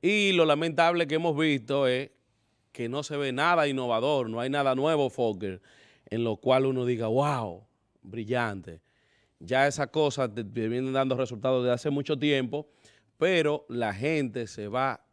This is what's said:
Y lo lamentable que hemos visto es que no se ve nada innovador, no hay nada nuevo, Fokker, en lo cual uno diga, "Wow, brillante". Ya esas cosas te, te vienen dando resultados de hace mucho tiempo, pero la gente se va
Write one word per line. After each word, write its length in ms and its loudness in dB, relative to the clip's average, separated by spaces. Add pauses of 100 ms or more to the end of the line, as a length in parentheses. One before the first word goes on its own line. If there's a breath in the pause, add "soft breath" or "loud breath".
Y 300 4
lo 140 6
lamentable 640 2
que 80 -2
hemos 220 0
visto 480 0
es 240 0 (640)
que 160 -8
no 160 -6
se 140 -6
ve 160 -2
nada 340 2
innovador, 640 0
no 100 -4
hay 100 -2
nada 240 2
nuevo, 360 2
Fokker, 520 -4 (480 soft breath)
en 140 -2
lo 140 -2
cual 280 4
uno 200 -2
diga, 220 -2
"Wow, 600 -2 (340)
brillante". 800 -6 (580)
Ya 280 2
esas 200 -2
cosas 460 0
te, 100 -6
te 260 -4
vienen 240 -2
dando 240 2
resultados 480 0
de 60 2
hace 180 0
mucho 280 -2
tiempo, 500 0 (500 soft breath)
pero 520 2
la 240 -2
gente 540 -2
se 220 -10
va 440 -4